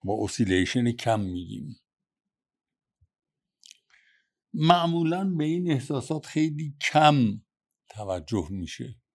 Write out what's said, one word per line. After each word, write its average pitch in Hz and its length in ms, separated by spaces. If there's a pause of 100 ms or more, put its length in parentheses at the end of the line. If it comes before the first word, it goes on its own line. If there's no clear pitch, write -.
با 107 200
اسیلیشن 101 680
کم 117 280
می‌گیم. 90 600 (2750)
معمولاً 170 760
به 160 140
این 170 280
احساسات 143 540
خیلی 151 560
کم 143 600 (480)
توجه 95 600
می‌شه. 98 500 (140)